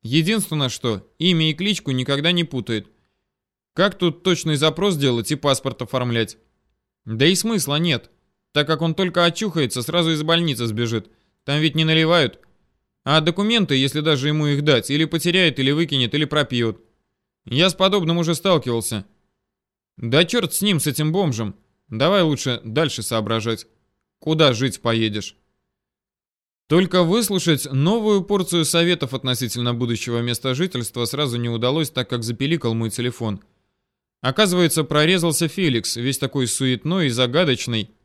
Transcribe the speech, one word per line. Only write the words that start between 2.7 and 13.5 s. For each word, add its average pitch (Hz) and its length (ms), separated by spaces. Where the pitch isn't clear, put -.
Как 190 240
тут 170 240
точный 160 360
запрос 160 400
делать 127 340
и 147 40
паспорт 135 460
оформлять? 120 560
Да 113 200
и 180 80
смысла 180 440
нет, 156 340
так 147 160
как 160 160
он 165 100
только 175 320
очухается, 165 560
сразу 165 300
из 156 100
больницы 156 460
сбежит. 113 420
Там 143 140
ведь 156 160
не 160 100
наливают. 160 540
А 156 180
документы, 185 540